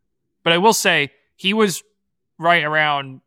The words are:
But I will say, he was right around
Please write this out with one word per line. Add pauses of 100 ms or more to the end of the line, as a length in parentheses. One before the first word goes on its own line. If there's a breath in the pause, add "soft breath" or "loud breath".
(440)
But
I
will
say, (240)
he
was (540)
right
around